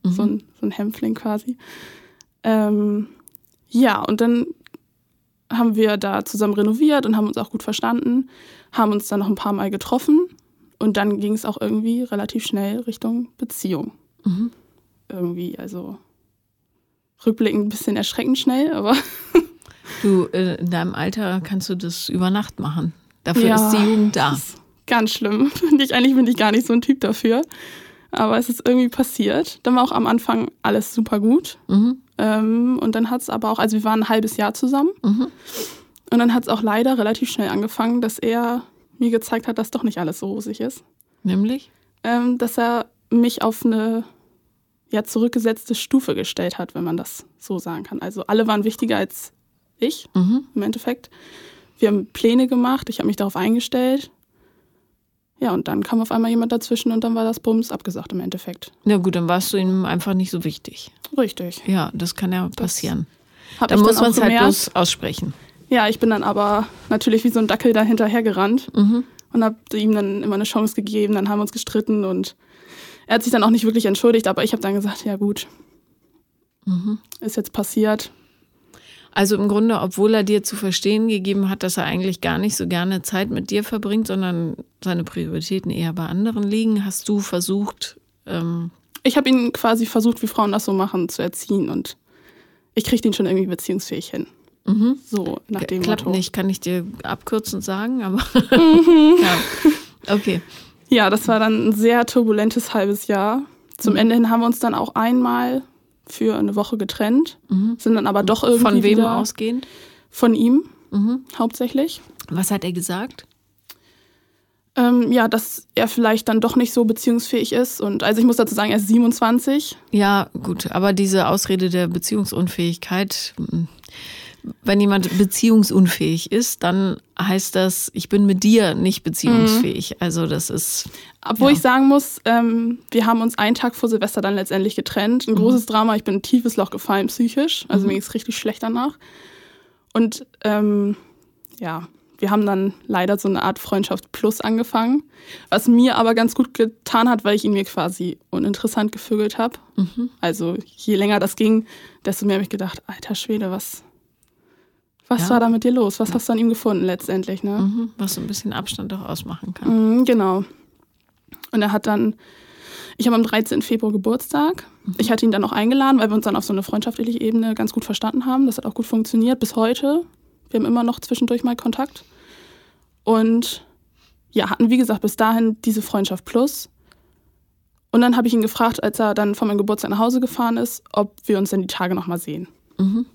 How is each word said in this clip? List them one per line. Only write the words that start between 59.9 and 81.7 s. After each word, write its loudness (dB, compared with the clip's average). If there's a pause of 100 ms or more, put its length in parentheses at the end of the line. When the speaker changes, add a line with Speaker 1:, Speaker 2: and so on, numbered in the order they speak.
Speaker 1:
nicht -2
so -6
wichtig. -10 (260)
Speaker 2:
Richtig. -4
Speaker 1:
Ja, 0
das -6
kann -4
ja -2
Speaker 2:
Das -10
Speaker 1:
passieren. -4 (540)
Speaker 2:
hab 0
Speaker 1:
Da 2
Speaker 2:
ich 6
Speaker 1:
muss 8
Speaker 2:
dann 4
auch 2
Speaker 1:
man's 4
halt 4
Speaker 2:
gemerkt. 6
Speaker 1:
bloß 2
aussprechen. -2 (340)
Speaker 2:
Ja, 4
ich -2
bin 2
dann 0
aber 0 (240)
natürlich 2
wie 4
so 0
ein 2
Dackel 2
dahinter 2
hergerannt 0
Speaker 1:
Mhm. 4 (280)
Speaker 2:
und 2
hab -4
ihm 2
dann -2
immer -2
eine -2
Chance -2
gegeben, -2
dann -2
haben -2
wir -2
uns -6
gestritten -2
und -4 (720)
er 0
hat 2
sich 0
dann 4
auch 6
nicht 4
wirklich 2
entschuldigt, 2
aber 0
ich 0
hab -4
dann -2
gesagt, -4
„Ja -4
gut, -4 (1200)
Speaker 1:
Mhm. -2 (240)
Speaker 2:
ist -6
jetzt -6
passiert.“ -2 (1040)
Speaker 1:
Also 2
im 0
Grunde, 2
obwohl 2
er 2
dir 0
zu -8
verstehen 0
gegeben 0
hat, -4
dass -4